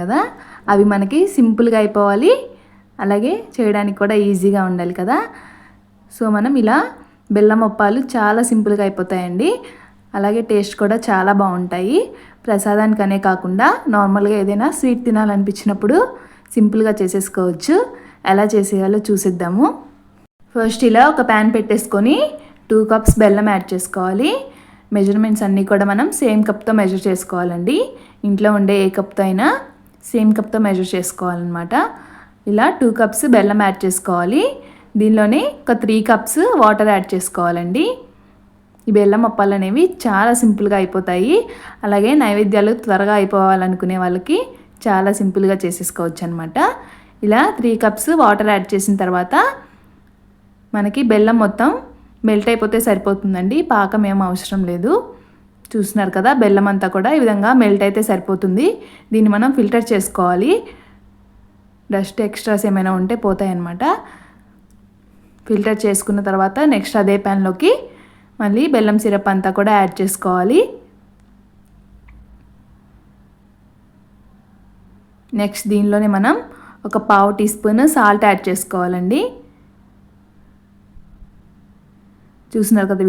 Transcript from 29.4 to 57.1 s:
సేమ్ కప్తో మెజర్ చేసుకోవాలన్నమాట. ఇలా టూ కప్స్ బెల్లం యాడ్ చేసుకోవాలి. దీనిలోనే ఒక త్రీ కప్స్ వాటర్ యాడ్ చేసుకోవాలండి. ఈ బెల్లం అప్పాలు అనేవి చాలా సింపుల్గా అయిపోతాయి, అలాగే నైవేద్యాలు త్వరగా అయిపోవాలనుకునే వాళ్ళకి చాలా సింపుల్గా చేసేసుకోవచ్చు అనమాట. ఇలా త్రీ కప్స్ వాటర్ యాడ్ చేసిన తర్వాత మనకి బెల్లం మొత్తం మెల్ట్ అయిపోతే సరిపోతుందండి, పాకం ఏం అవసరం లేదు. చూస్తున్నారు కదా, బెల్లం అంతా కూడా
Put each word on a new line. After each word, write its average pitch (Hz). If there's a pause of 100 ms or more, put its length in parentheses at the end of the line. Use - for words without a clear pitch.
సేమ్ 214
కప్తో 214 (100)
మెజర్ 185
చేసుకోవాలన్నమాట. 175 (800)
ఇలా 220 (140)
టూ 240 (140)
కప్స్ 214 (120)
బెల్లం 202
యాడ్ 190
చేసుకోవాలి. 185 (580)
దీనిలోనే 220 (180)
ఒక 240
త్రీ 220 (140)
కప్స్ 240 (240)
వాటర్ 208
యాడ్ 185
చేసుకోవాలండి. 175 (1000)
ఈ 226
బెల్లం 208
అప్పాలు 202
అనేవి 196 (220)
చాలా 220
సింపుల్గా 208
అయిపోతాయి, 185 (520)
అలాగే 202 (100)
నైవేద్యాలు 208 (100)
త్వరగా 196
అయిపోవాలనుకునే 190
వాళ్ళకి 185 (480)
చాలా 196
సింపుల్గా 196
చేసేసుకోవచ్చు 170
అనమాట. 165 (720)
ఇలా 214 (160)
త్రీ 233 (100)
కప్స్ 214 (140)
వాటర్ 214
యాడ్ 190
చేసిన 196
తర్వాత 180 (1400)
మనకి 208
బెల్లం 220
మొత్తం 220 (560)
మెల్ట్ 208
అయిపోతే 220
సరిపోతుందండి, 196 (160)
పాకం 208
ఏం 196
అవసరం 185
లేదు. 175 (800)
చూస్తున్నారు 202
కదా, 226 (100)
బెల్లం 202
అంతా 190
కూడా 196